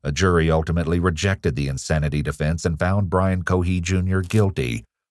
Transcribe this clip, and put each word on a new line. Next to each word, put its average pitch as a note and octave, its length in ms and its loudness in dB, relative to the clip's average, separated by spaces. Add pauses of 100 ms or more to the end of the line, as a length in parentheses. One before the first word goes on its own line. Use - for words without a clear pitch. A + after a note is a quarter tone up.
A C#2+ 60 -2
jury E2 380 4
ultimately E2 500 0
rejected F2+ 560 0
the C#2+ 120 -2
insanity D2 540 -2
defense D#2 440 -2
and D#2+ 120 -2
found F#2+ 300 0
Brian F#2 340 2
Cohey F2+ 380 0
Junior F#2 400 0
guilty F2 640 0 (260)